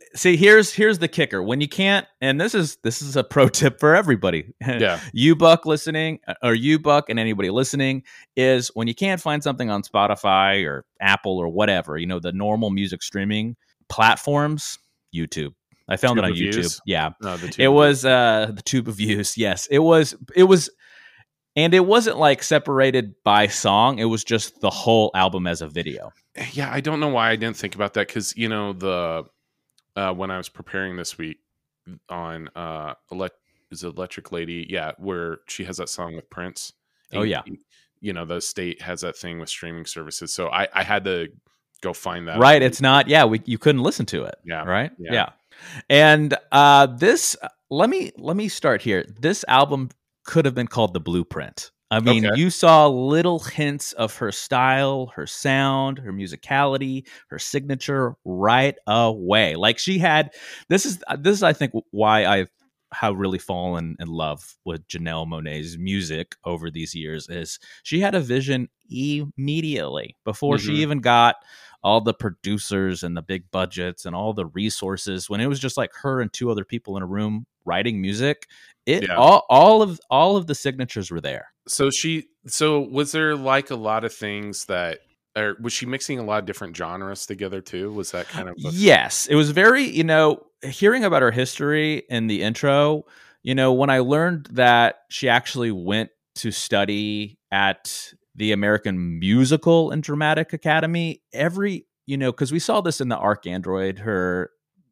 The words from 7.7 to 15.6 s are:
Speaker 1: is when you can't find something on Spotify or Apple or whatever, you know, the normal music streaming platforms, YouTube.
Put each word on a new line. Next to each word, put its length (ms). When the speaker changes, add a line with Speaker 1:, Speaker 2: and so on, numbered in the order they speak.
Speaker 1:
is 320
when 180
you 80
can't 240
find 240
something 260
on 140
Spotify 840
or 200
Apple 360
or 120
whatever, 480
you 100
know, 120
the 120
normal 380
music 340
streaming 540
platforms, 920
YouTube. 420